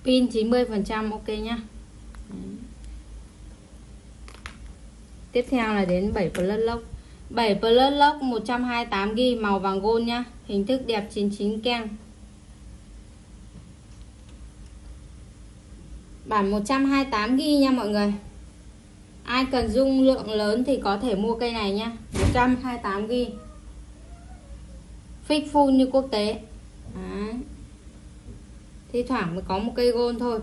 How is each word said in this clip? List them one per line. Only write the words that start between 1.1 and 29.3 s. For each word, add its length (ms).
ok 180
nhá. 300
Đấy. 280
Tiếp 180
theo 240
là 100
đến 300
bảy 160
Plus 280
lốc. 220
Bảy 240
Plus 380
Lock 300
một 240
trăm 180
hai 200
mươi 60
tám 260
gi 240
màu 180
vàng 220
gold 260
nhá. 180
Hình 200
thức 200
đẹp, 280
chín 160
chín 300
keng. 280
Bản 240
một 160
trăm 180
hai 200
mươi 60
tám 280
gi 220
nha 100
mọi 180
người. 240
Ai 260
cần 180
dung 340
lượng 280
lớn 340
thì 120
có 200
thể 180
mua 200
cây 180
này 200
nha. 200
Một 200
trăm 280
hai 120
mươi 80
tám 260
gi. 180
Fix 140
full 180
như 160
quốc 240
tế. 300
Đấy. 400
Thi 100
thoảng 320